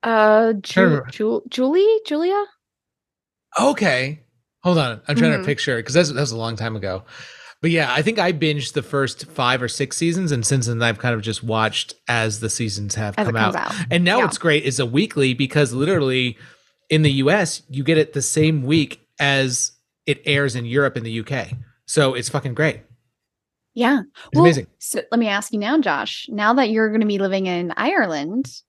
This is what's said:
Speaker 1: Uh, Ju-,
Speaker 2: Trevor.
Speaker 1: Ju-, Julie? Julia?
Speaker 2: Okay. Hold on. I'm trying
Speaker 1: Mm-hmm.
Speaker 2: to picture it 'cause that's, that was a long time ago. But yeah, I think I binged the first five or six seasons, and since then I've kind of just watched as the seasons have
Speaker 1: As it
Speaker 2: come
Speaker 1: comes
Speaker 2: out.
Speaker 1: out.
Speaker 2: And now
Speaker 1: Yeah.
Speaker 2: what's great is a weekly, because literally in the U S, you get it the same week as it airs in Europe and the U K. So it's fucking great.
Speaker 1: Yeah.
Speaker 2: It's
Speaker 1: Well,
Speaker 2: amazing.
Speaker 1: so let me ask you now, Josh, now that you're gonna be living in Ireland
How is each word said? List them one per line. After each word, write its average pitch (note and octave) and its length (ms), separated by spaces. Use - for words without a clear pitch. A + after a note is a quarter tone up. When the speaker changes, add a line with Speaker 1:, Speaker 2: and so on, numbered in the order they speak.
Speaker 1:
Uh, A3+ 520
Ju-, G3+ 60
Speaker 2:
Trevor. D#3 380
Speaker 1:
Ju-, A3 380
Julie? F#4 580
Julia? F4+ 380
Speaker 2:
Okay. D3+ 600
Hold F3+ 160
on. A#2+ 300
I'm C#3+ 80
trying D#3+ 160
Speaker 1:
Mm-hmm. C3+ 100
Speaker 2:
to - 40
picture C#3 320
it A#2 60
'cause B2+ 100
that's, E3 180
that B2+ 80
was C3 120
a A2+ 40
long A2+ 200
time A2+ 200
ago. F#2+ 280
But E3+ 80
yeah, D3+ 220
I C3+ 100
think A3 160
I F3+ 140
binged D3 400
the C3+ 100
first C#3 440
five B2+ 360
or A#2+ 60
six - 280
seasons, E3+ 360
and A#2+ 140
since C3 200
then A#2 160
I've A#2 160
kind A#2+ 160
of A2 80
just A2 220
watched A2 500
as A2+ 320
the A2+ 80
seasons G#2 460
have G#2 240
Speaker 1:
As G#3 100
it A2+ 40
Speaker 2:
come A2+ 80
Speaker 1:
comes G#2+ 160
Speaker 2:
out. - 180
Speaker 1:
out. F#3+ 160
Speaker 2:
And F3 140
now G3 140
Speaker 1:
Yeah. C4 60
Speaker 2:
what's - 140
great D3+ 260
is C3 160
a B2+ 60
weekly, C3+ 480
because C3 380
literally C3 640
in D#3 140
the D3 100
U C3+ 180
S, F#3 380
you C3+ 160
get D#3+ 140
it D#3 160
the C#3 80
same D#3 400
week C#3+ 380
as C3+ 540
it C#3+ 180
airs C#3 320
in A#2+ 80
Europe C3 320
and A#2 80
the A2+ 80
U A2+ 120
K. B2+ 300
So C#3 280
it's A#2+ 160
fucking C3+ 240
great. C#3+ 260
Speaker 1:
Yeah. A#3+ 260
Speaker 2:
It's - 320
Speaker 1:
Well, D#4+ 120
Speaker 2:
amazing. D3+ 220
Speaker 1:
so - 240
let A#3 80
me A3+ 80
ask G3+ 240
you G#3+ 60
now, A3+ 200
Josh, D#3+ 520
now G#3 240
that B3+ 160
you're A3 200
gonna G#3+ 160
be G3+ 120
living F#3+ 280
in F3 300
Ireland G#3+ 760